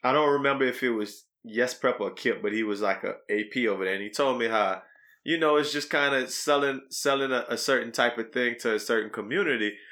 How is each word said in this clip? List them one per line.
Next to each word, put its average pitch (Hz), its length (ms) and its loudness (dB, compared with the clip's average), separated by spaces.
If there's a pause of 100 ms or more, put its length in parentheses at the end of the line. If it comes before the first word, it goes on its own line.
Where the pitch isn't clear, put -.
I 127 100 4
don't 147 180 4
remember 139 340 2
if 123 160 -2
it 127 80 2
was 107 360 -4 (180)
Yes 117 320 0
Prep 123 260 0
or 98 80 -2
Kip, 95 320 -2
but 104 120 0
he 110 100 0
was 104 180 -2
like 98 220 0
a 101 140 -4 (120)
A 104 160 0
P 117 220 -2
over 95 180 0
there. 95 80 0
And 98 100 -4
he 104 60 -10
told 131 300 0
me 117 80 0
how, 104 340 2 (420)
you 160 140 -2
know, 151 200 4
it's 147 140 0
just 143 200 -4
kinda 139 360 2
selling, 143 640 0
selling 139 420 0
a, 123 180 -2
a 120 80 -2
certain 117 340 0
type 120 260 0
of 113 160 -6
thing 123 280 0
to 117 120 0
a 107 60 0
certain 107 320 -2
community. 113 680 -2 (140)